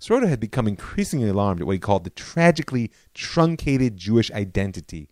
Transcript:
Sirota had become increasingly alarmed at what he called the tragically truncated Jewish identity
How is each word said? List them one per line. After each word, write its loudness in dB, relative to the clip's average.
Sirota 2
had 0
become -2
increasingly -2
alarmed 2
at -6
what 0
he -2
called 0
the -10
tragically 0
truncated 0
Jewish 2
identity -6